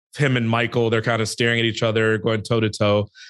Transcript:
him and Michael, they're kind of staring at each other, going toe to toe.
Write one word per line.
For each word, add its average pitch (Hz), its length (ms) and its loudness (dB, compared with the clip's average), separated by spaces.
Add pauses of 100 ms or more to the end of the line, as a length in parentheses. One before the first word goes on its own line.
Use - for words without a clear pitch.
(160)
him 131 200 0
and 117 120 0
Michael, 117 420 0
they're 110 120 2
kind 113 180 0
of 107 80 -2
staring 117 300 0
at 117 60 0
each 110 180 -2
other, 110 360 2
going 110 240 -2
toe 113 180 0
to 110 100 0
toe. 104 380 0 (220)